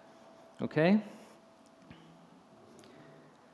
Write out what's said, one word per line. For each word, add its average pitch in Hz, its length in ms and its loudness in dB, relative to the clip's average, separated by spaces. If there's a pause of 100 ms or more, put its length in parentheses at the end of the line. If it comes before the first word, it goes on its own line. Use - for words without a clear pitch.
(600)
Okay? 170 400 2 (2500)